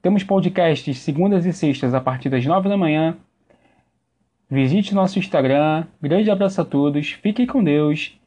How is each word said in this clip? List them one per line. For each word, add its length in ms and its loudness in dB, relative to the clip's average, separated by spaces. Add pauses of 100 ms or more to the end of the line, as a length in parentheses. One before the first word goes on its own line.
Temos 220 2
podcasts 760 0
segundas 460 0
e 80 0
sextas 400 -2
a 80 0
partir 280 -4
das 180 0
nove 220 0
da 80 0
manhã. 400 0 (1300)
Visite 460 0
nosso 240 0
Instagram. 680 0 (140)
Grande 300 0
abraço 300 0
a 40 0
todos, 460 0
fiquem 360 -2
com 180 0
Deus 520 0 (100)